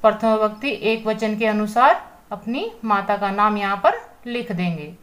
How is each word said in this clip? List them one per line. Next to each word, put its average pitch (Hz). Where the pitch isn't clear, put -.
प्रथम 220
विभक्ति 214
एक 220
वचन 214
के 220
अनुसार 214
अपनी 269
माता 202
का 196
नाम 208
यहाँ 202
पर 440
लिख 240
देंगे। 170